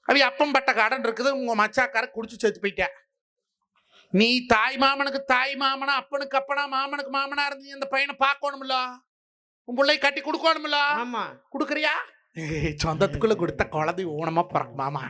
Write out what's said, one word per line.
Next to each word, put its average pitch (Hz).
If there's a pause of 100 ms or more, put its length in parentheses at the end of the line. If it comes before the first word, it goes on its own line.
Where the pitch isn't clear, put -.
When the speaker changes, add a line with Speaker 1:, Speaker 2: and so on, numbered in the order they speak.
Speaker 1:
அவ 269
அப்பம் 285
பட்ட 269
கடன் 226
இருக்குது, 226
உங்க 240
மச்சாக்கார 226
குடிச்சு 226
செத்து 208
போயிட்ட. 190 (1200)
நீ 240
தாய் 240
மாமனுக்கு 269
தாய் 269
மாமனா, 269
அப்பனுக்கு 277
அப்பனா, 277
மாமனுக்கு 277
மாமனா 277
இருந்து 277
இந்த 277
பையனை 277
பார்க்கணும்ல, 269 (680)
உன் 247
பிள்ளையை 285
கட்டி 285
கொடுக்கணும்ல. 311 (140)
Speaker 2:
ஆமா. 240 (280)
Speaker 1:
கொடுக்குறியா? 294 (880)
சொந்தத்துக்குள்ள 160
கொடுத்த -
குழந்தை 170
ஊனமா 165
பிறக்கும் 127
மாமா. 147